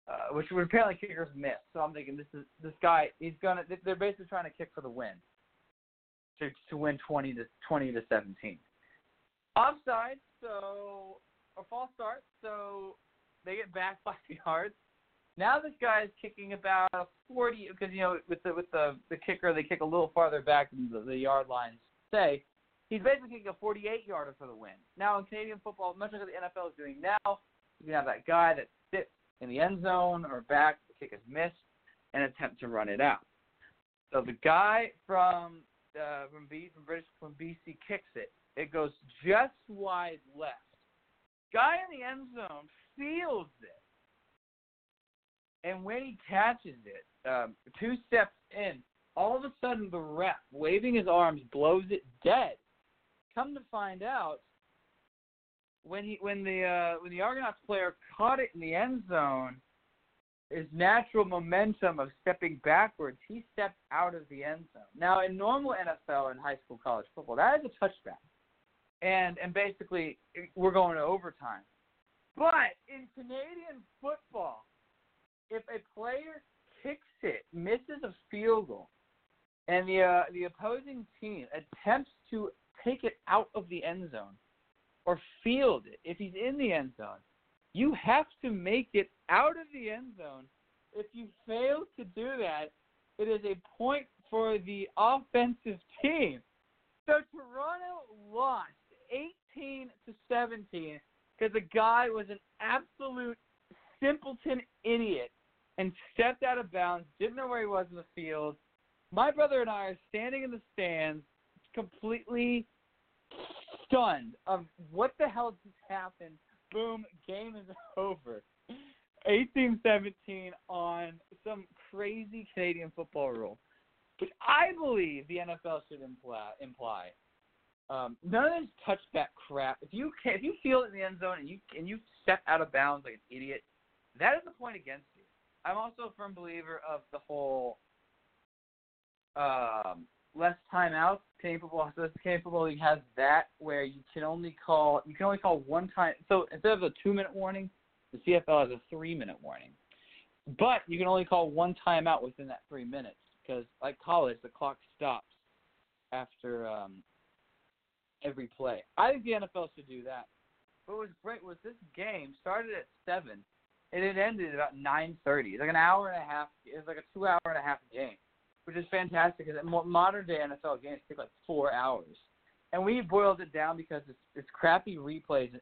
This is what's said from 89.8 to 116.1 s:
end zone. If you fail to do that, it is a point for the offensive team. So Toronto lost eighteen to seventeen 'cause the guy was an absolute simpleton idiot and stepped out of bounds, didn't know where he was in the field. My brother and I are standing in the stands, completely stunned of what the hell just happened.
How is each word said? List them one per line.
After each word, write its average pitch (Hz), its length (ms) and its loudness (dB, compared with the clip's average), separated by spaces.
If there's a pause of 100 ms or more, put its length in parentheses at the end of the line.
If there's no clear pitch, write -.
end 240 180 -10 (100)
zone. 139 280 -16 (480)
If 208 180 -10
you 233 160 -14 (180)
fail 262 380 0 (140)
to 240 80 -12
do 240 340 -6
that, 156 320 -4 (480)
it 214 80 -2
is 220 180 0
a 196 100 -2 (220)
point 269 300 0 (220)
for 220 280 2
the 196 300 -6 (100)
offensive 240 800 2 (220)
team. 262 380 2 (680)
So 302 140 6 (100)
Toronto 311 720 -8 (280)
lost 226 400 0 (400)
eighteen 269 760 -10 (160)
to 226 80 -18 (140)
seventeen 208 720 -4 (380)
'cause 220 140 0
the 214 100 0
guy 226 480 4
was 214 200 -4
an 202 100 -12 (220)
absolute 247 760 -4 (640)
simpleton 269 640 0 (220)
idiot 208 480 0 (460)
and 190 160 -2 (200)
stepped 247 300 2
out 254 140 2
of 202 140 -6
bounds, 175 360 -2 (120)
didn't 233 160 -2
know 262 120 -6
where 240 140 -2
he 214 40 -2
was 190 240 0
in 175 60 -16
the 170 100 -14 (100)
field. 151 420 -4 (540)
My 240 200 4
brother 285 300 4
and 226 80 0
I 202 160 -4
are 185 120 -8 (120)
standing 254 340 -4
in 254 80 -6
the 226 100 -10 (120)
stands, 156 500 -2 (500)
completely 233 920 -2 (1200)
stunned 180 420 2 (140)
of 180 180 -2 (260)
what 233 280 0
the 294 80 4
hell 226 360 -4
just 196 120 -20 (120)
happened. 185 480 -12 (360)